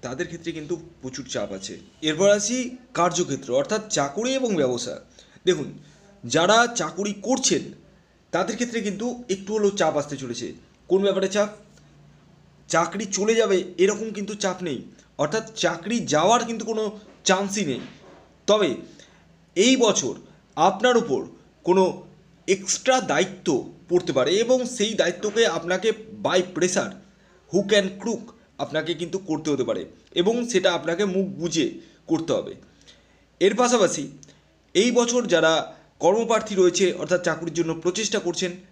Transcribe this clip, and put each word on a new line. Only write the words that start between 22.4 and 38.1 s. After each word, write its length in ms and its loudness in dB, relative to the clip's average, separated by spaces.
এক্সট্রা 540 0
দায়িত্ব 720 -2
পড়তে 240 0
পারে 180 2
এবং 360 2
সেই 280 -2
দায়িত্বকে 520 2
আপনাকে 460 0
by 180 2
pressure, 380 0
hook 180 2
and 180 4
crook 300 -6
আপনাকে 360 -2
কিন্তু 240 -6
করতে 320 -4
হতে 140 2
পারে 200 -2
এবং 340 2
সেটা 240 2
আপনাকে 320 -2
মুখ 220 0
বুজে 540 -2
করতে 260 0
হবে। 220 -2
এর 140 4
পাশাপাশি 540 2
এই 160 4
বছর 360 2
যারা 500 2
কর্মপ্রার্থী 560 2
রয়েছে, 380 4
অর্থাৎ 320 -2
চাকুরির 300 -4
জন্য 200 0
প্রচেষ্টা 440 -2